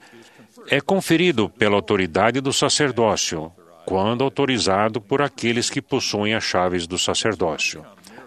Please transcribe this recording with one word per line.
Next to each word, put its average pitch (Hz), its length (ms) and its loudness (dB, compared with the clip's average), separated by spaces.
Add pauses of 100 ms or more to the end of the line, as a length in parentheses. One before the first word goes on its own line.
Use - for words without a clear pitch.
(680)
é 139 140 2
conferido 165 680 2
pela 104 280 2
autoridade 98 680 2
do 135 100 -2
sacerdócio, 113 1000 0 (340)
quando 107 380 0
autorizado 113 760 0
por 135 220 -2
aqueles 117 480 -2
que - 100 -6
possuem 107 540 -2
as 107 100 -2
chaves 90 440 0
do 90 100 -6
sacerdócio. 87 880 -2 (420)